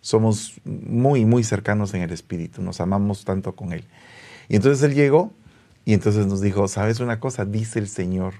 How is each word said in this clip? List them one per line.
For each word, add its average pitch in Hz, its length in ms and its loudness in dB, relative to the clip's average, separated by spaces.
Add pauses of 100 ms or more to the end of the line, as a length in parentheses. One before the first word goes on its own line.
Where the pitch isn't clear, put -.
somos 110 520 0 (120)
muy, 127 600 0
muy 120 180 6
cercanos 104 500 -2
en 92 80 -2
el 85 100 -4
espíritu, 85 500 -10
nos 92 200 -8
amamos 98 440 -2
tanto 95 300 -6
con 95 160 -10
él. 80 140 -10 (640)
Y 107 80 2
entonces 135 260 4
él 143 120 2
llegó 147 360 4 (540)
y 107 80 4
entonces 104 340 2
nos 98 140 0
dijo, 101 260 0
"¿Sabes 107 320 -2
una 120 220 -4
cosa? 123 240 -4
Dice 110 340 -4
el 101 80 -4
Señor 92 520 -4